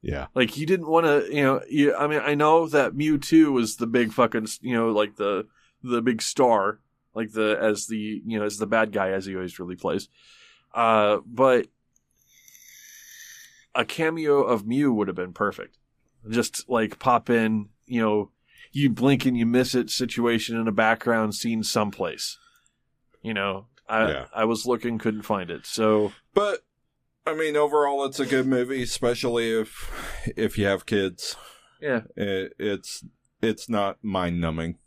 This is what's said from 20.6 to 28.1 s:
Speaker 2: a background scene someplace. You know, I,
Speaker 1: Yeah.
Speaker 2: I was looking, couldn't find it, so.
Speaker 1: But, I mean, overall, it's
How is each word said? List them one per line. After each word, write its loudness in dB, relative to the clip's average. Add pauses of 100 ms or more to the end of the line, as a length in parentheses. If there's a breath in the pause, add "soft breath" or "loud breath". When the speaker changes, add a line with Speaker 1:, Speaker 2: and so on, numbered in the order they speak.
Speaker 2:
a 0
background 0
scene -4
someplace. -4 (840 soft breath)
You -8
know, -4 (200)
I, 2
Speaker 1:
Yeah. -6
Speaker 2:
I 0
was -2
looking, -2
couldn't -4
find -4
it, -12
so. 2 (200)
Speaker 1:
But, 0 (600)
I -2
mean, -2
overall, 2
it's -6